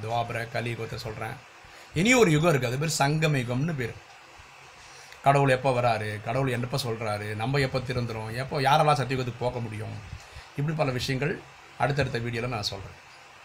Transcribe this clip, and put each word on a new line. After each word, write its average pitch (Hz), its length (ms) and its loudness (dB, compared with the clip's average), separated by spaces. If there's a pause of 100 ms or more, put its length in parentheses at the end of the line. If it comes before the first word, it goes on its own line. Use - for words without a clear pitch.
துவாபர, 117 480 -2
கலியுகத்தை 113 460 -4
சொல்றேன். 113 340 -8 (600)
இனி 220 200 4
ஒரு 220 160 8
யுகம் 151 180 4
இருக்கு, 131 180 4
அது 127 120 -2
பேர் 160 100 -2
சங்கம 151 480 2
யுகம்னு 127 380 -2
பேரு. 117 200 -4 (1300)
கடவுள் 139 280 6
எப்போ 127 300 2
வராரு, 107 440 0
கடவுள் 127 280 0
எப்போ 123 320 -2
சொல்றாரு, 107 500 -4
நம்ம 123 240 -2
எப்போ 135 200 0
திருந்துறோம், 113 580 -4
எப்போ 139 240 -4
யாரெல்லாம் 147 380 6
சத்தியுகத்துக்கு 127 400 -2
போக 123 200 -2
முடியும், 107 340 -8 (640)
இப்படி 151 200 -2
பல 147 140 2
விஷயங்கள் 131 500 -2 (380)
அடுத்தடுத்த 131 400 0
வீடியோல 117 280 -4
நான் 117 160 -4
சொல்றேன். 95 340 -8 (480)